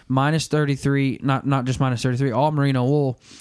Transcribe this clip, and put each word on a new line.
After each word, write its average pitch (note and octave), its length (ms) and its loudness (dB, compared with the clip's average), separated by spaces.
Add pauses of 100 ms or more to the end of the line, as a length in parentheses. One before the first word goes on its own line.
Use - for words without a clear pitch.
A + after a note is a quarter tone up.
minus C#3+ 420 0
thirty-three, C#3 760 0
not, C3+ 240 -2
not C3+ 180 0
just B2+ 160 -2
minus B2+ 220 0
thirty-three, B2+ 300 0
all C#3+ 200 0
merino C#3 320 0
wool C#3 340 0 (220)